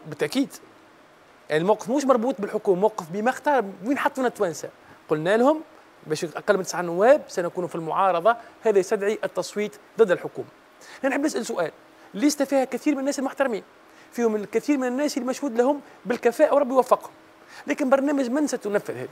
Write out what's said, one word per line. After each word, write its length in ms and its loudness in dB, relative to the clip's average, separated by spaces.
بالتأكيد. 420 -2
يعني 120 2
الموقف 280 0
مش 140 0
مربوط 340 2
بالحكومة، 420 -2
موقف 300 0
بما 200 -2
اختار 340 0
وين 120 0
حطونا 300 -2
التوانسة. 400 -4
قلنا 280 2
لهم 240 4
باش 180 -4
أقل 320 0
من 60 -2
تسعة 200 -6
نواب 460 4
سنكون 380 -4
في 80 -8
المعارضة، 600 2
هذا 160 4
يستدعي 460 -2
التصويت 520 -6
ضد 120 6
الحكومة. 380 -4
أنا 60 0
نحب 140 -2
نسأل 220 -2
سؤال، 240 -4
ليست 280 0
فيها 220 2
كثير 300 -2
من 60 -4
الناس 180 -2
المحترمين، 440 -2
فيهم 240 0
الكثير 420 0
من 100 -2
الناس 300 -2
المشهود 400 -4
لهم 220 2
بالكفاءة 500 2
وربي 200 2
يوفقهم، 360 2
لكن 240 0
برنامج 400 2
من 160 0
ستنفذ 480 -4
هذه؟ 160 -10